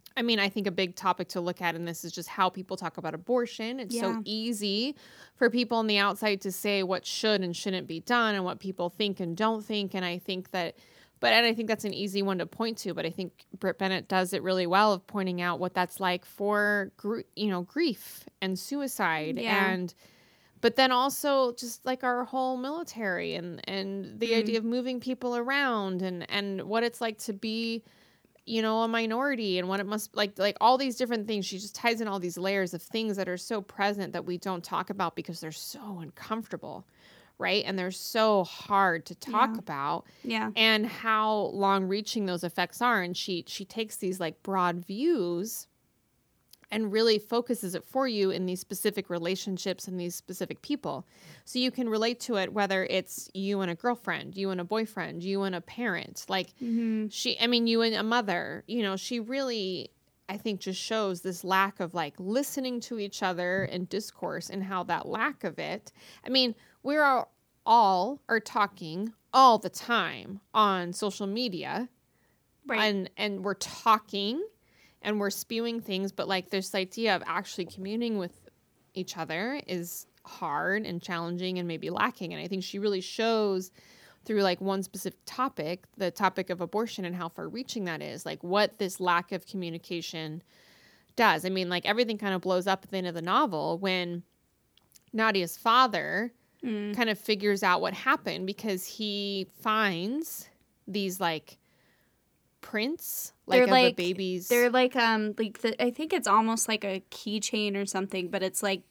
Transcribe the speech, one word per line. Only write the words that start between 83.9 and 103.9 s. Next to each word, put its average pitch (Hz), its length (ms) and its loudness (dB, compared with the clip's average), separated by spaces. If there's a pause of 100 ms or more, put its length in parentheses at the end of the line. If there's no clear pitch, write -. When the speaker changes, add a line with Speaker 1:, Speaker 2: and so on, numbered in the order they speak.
Speaker 1:
through, 214 160 2
like, 180 180 2
one 196 220 -2
specific - 420 -10
topic, 180 640 -4 (100)
the 196 140 0
topic 190 400 0
of 175 100 -4
abortion 202 460 -2
and 175 100 -4
how 170 140 -6
far-reaching 202 560 -6
that 156 160 -4
is, 151 240 -10
like, 156 180 -6
what 196 320 4
this 185 240 -2
lack 180 320 2
of 180 140 -4
communication 170 960 -6 (760)
does. 185 300 4
I - 20 0
mean, 185 220 0
like, 175 160 -2
everything 220 320 2
kind 196 160 0
of 175 80 -2
blows 185 240 2
up 190 180 0
at - 60 -20
the 196 80 -4
end 185 80 -2
of 170 80 -4
the 170 80 -6
novel 175 560 2
when 180 440 0 (920)
Nadia's 202 420 2
father 220 760 4 (300)
Speaker 2:
Mm. 208 320 -2
Speaker 1:
kind 233 140 2
of 208 100 0
figures 202 440 0
out 180 180 6
what 185 140 0
happened 190 520 0
because 196 380 -4
he 202 640 -4 (160)
finds 214 880 -2 (360)
these, 190 320 -2
like, 170 380 -4 (1040)
prints, - 720 -4 (140)
like, 220 100 6
Speaker 2:
They're 254 80 10
Speaker 1:
of 240 60 6
a - 20 6
Speaker 2:
like, 254 240 8